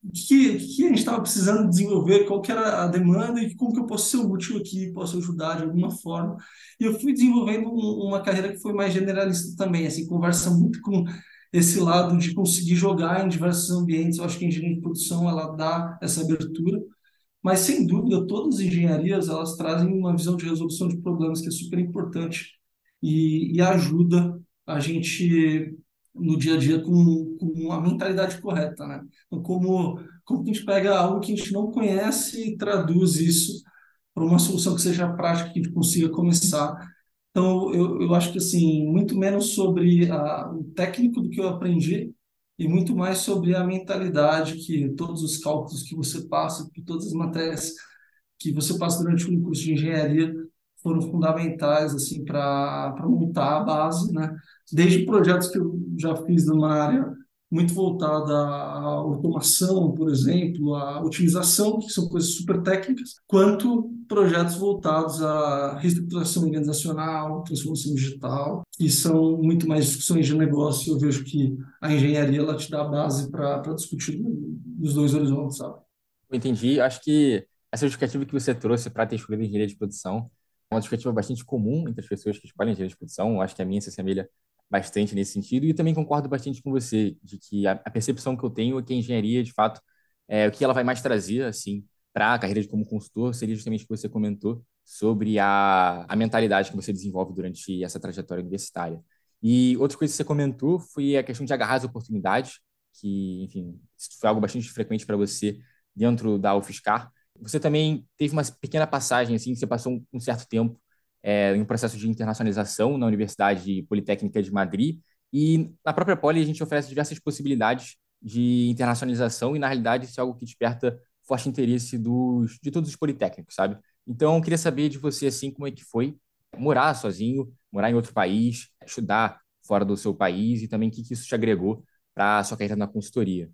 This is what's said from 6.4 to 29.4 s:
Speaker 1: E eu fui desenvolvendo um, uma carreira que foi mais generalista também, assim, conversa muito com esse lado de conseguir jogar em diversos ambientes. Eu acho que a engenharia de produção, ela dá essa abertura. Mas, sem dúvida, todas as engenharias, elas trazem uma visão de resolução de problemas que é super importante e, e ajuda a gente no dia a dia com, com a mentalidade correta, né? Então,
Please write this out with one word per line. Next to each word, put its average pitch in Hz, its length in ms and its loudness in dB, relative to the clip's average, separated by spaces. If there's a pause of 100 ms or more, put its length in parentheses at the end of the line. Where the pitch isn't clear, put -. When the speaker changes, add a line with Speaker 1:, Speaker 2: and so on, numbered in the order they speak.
Speaker 1:
E 226 60 0
eu 220 160 0
fui 269 120 0
desenvolvendo 226 560 4
um, 214 380 -2
uma 196 140 0
carreira 190 320 0
que - 80 -12
foi 208 120 -4
mais 196 200 0
generalista 190 640 0
também, 170 320 0
assim, - 180 -4
conversa 175 440 2
muito - 320 4
com 190 220 2 (480)
esse 175 280 4
lado 175 360 4
de - 160 2
conseguir 175 440 2
jogar 180 500 2
em - 20 2
diversos 175 420 0
ambientes. 165 480 0
Eu 175 60 -6
acho - 140 -4
que 185 60 -4
a 175 40 2
engenharia 165 280 0
de - 60 -8
produção, 170 460 -2
ela 160 280 -2
dá 165 440 -4
essa 165 200 -2
abertura. 160 600 -2 (600)
Mas, 190 200 2
sem 277 260 2
dúvida, 180 400 2
todas 226 300 0
as 196 40 -4
engenharias, 175 680 2
elas 160 280 -4
trazem 165 400 2
uma 180 180 2
visão 170 220 0
de 170 80 -6
resolução 165 440 -2
de 170 100 -2
problemas 165 420 -2
que - 60 -8
é 170 60 -4
super - 260 -4
importante 170 800 -4 (420)
e, 160 560 2
e 170 40 4
ajuda 175 760 4 (300)
a 151 140 -2
gente 160 920 2 (400)
no 160 240 0
dia 147 180 2
a 160 40 2
dia 151 240 4
com, 170 560 4
com 160 320 -4
a 170 100 -2
mentalidade 185 600 0
correta, 156 480 -4
né? 139 160 -12 (240)
Então, - 120 -8